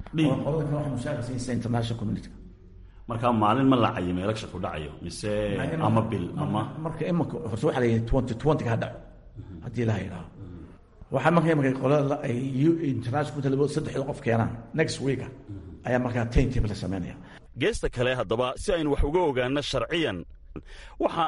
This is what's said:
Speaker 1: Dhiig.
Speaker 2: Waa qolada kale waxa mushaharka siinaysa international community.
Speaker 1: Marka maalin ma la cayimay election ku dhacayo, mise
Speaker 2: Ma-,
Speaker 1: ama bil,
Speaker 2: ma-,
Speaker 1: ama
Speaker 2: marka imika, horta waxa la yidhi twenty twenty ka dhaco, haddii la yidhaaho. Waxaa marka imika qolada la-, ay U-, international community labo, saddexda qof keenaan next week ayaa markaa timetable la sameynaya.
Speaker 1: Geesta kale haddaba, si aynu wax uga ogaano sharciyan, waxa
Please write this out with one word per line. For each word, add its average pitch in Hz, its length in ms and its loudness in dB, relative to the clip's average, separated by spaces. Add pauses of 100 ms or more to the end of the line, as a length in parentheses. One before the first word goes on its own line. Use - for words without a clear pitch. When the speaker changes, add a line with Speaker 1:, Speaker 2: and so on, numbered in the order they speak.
(140)
Speaker 1:
Dhiig. 156 160 4
Speaker 2:
Waa 113 80 2
qolada 147 260 0
kale 143 120 0
waxa 147 160 -2
mushaharka 131 320 -4
siinaysa 127 300 -4
international 117 460 0
community. - 300 -4 (760)
Speaker 1:
Marka 117 260 0
maalin 113 360 6
ma 135 80 8
la 110 160 6
cayimay 90 320 -2
election 110 280 -2
ku 92 80 -8
dhacayo, 78 400 -6
mise 104 320 -6 (240)
Speaker 2:
Ma-, 107 300 0
Speaker 1:
ama 113 160 6
bil, 98 260 -2
Speaker 2:
ma-, 90 160 -6
Speaker 1:
ama 101 180 0 (180)
Speaker 2:
marka 160 260 -4
imika, 170 320 0
horta 113 300 -4
waxa 147 120 0
la 123 60 4
yidhi 113 200 4
twenty 123 300 2
twenty 147 280 2
ka 117 140 0
dhaco, - 200 -4 (640)
haddii 110 240 -2
la 107 120 2
yidhaaho. 87 300 -8 (840)
Waxaa 135 220 2
marka 165 200 6
imika 135 280 4
qolada 143 280 4
la-, 143 160 0
ay 120 140 -2 (220)
U-, 165 220 6
international 135 500 -2
community 139 180 -2
labo, 135 180 2
saddexda 143 380 -2
qof 143 160 -6
keenaan 113 300 2 (220)
next - 280 0
week 131 200 0 (640)
ayaa 123 160 2
markaa 120 260 0
timetable 113 440 2
la 101 60 -4
sameynaya. 92 400 -4 (420)
Speaker 1:
Geesta 165 320 0
kale 123 260 0
haddaba, 117 400 0
si - 160 -6
aynu 165 200 2
wax 139 120 4
uga 147 160 2
ogaano 139 420 2
sharciyan, 131 560 -2 (840)
waxa - 280 2